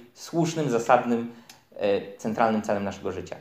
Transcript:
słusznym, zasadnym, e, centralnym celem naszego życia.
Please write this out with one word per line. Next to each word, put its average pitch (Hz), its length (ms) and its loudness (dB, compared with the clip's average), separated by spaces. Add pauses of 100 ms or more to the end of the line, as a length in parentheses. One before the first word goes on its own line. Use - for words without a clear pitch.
(140)
słusznym, 160 560 -2
zasadnym, 117 640 2 (420)
e, - 420 0
centralnym 110 440 0
celem 101 220 -2
naszego 98 280 -6
życia. 92 300 -8